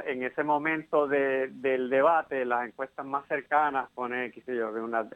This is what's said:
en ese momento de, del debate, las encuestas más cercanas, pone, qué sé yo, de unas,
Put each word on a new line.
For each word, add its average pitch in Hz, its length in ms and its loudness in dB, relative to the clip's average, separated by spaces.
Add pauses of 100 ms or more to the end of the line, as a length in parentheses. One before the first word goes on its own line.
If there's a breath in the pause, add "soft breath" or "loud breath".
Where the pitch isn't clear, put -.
en 127 160 -2
ese 147 220 -2
momento 151 640 2
de, 135 400 2
del 131 400 0
debate, 139 560 4
las 120 200 0
encuestas 135 400 -10
más 139 220 -6
cercanas, 143 640 0
pone, 123 380 -4
qué 113 120 -20
sé 127 120 -4
yo, 113 160 0
de 113 80 -4
unas, 113 360 -2